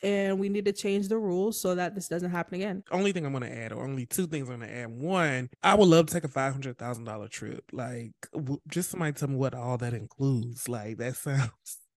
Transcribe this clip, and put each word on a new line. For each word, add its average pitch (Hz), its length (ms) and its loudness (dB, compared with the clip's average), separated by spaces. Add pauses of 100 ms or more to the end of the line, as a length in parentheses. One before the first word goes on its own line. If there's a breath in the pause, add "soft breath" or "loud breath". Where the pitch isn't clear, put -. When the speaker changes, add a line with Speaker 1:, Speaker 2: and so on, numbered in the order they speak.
Speaker 1:
and 196 380 2
we 196 100 0
need 202 160 0
to 202 60 2
change 202 360 0
the 220 100 0
rules 202 420 0
so 185 160 2
that 180 180 0
this 190 140 -8
doesn't 175 240 -2
happen 170 240 -4
again. 190 340 -4
Speaker 2:
Only 202 220 2
thing 175 140 -2
I'm 139 80 -2
gonna 123 140 -4
add, 117 260 -8
or 120 100 -6
only 131 220 -4
two 180 220 0
things 143 220 -4
I'm 120 100 -10
gonna 107 120 -10
add. 117 180 -8
One, 139 600 0 (120)
I 190 140 8
would 208 120 10
love 165 200 10
to - 60 -4
take 170 100 -2
a 147 60 -2
five 135 240 0
hundred 135 240 -6
thousand 117 260 -6
dollar 107 240 -8
trip. - 460 -10
Like, 117 400 -8 (200)
w-, 139 340 -4
just 170 240 -4
somebody 165 220 -2
tell 143 160 -2
me 139 60 -2
what 127 180 0
all 123 240 -2
that 120 160 -4
includes. 120 760 -2
Like, 110 280 -6
that 120 180 -4
<laughs> - 20 -14
sounds - 640 -4 (200)